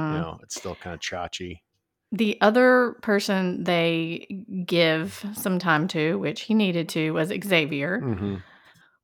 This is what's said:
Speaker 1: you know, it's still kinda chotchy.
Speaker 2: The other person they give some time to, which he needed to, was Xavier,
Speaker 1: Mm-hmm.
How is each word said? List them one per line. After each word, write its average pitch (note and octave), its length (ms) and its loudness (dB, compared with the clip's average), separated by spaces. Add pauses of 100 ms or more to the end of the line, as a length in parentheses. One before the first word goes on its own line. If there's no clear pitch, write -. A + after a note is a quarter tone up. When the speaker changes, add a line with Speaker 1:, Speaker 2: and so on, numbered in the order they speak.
(140)
Speaker 1:
you - 60 -2
know, E2 220 -8
it's - 140 -14
still F2+ 180 -8
kinda E2+ 240 -12
chotchy. F2 600 -10 (500)
Speaker 2:
The G#3 300 0
other B3 600 6
person G3 640 0
they E3+ 840 0 (220)
give E3 580 2 (100)
some F#3 260 -2
time E3 280 2
to, D#3+ 300 0
which G3 220 -4
he - 140 -2
needed F3+ 340 2
to, D#3 240 -2
was E3 160 0
Xavier, E3+ 720 0
Speaker 1:
Mm-hmm. G2+ 360 -2 (680)